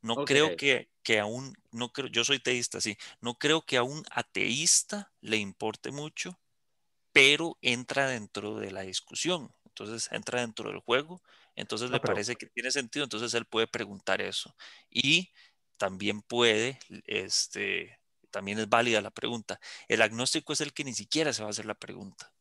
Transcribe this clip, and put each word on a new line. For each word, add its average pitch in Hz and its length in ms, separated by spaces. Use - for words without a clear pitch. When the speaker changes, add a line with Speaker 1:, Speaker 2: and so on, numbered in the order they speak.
Speaker 1:
No 117 200
Speaker 2:
Ok. - 20
Speaker 1:
creo 143 320
que, 139 340
que 110 160
a 104 60
un, 123 280
no 117 200
creo, 127 160
yo 117 160
soy 139 160
teísta, 123 400
sí. 104 160
No 120 180
creo 156 280
que 143 120
a 120 60
un 143 260
ateísta 151 1080
le 110 180
importe 107 540
mucho, 151 480
pero 147 480
entra 123 480
dentro 107 500
de 101 120
la 98 100
discusión. 135 720
Entonces 110 460
entra 123 300
dentro 110 300
del 98 100
juego, 151 400
entonces 117 360
Speaker 3:
No, 120 80
Speaker 1:
le - 0
Speaker 3:
pero 131 160
Speaker 1:
parece 107 220
que - 100
tiene 123 240
sentido, 139 340
entonces 113 300
él 113 100
puede 113 220
preguntar 101 540
eso. - 340
Y 165 420
también 101 400
puede, 120 560
este, 98 880
también 101 300
es 107 100
válida 117 320
la 98 80
pregunta. 113 500
El 113 160
agnóstico 123 500
es 147 80
el - 120
que 151 100
ni 131 100
siquiera 143 400
se 113 80
va 107 60
a - 20
hacer 104 160
la 104 80
pregunta. - 680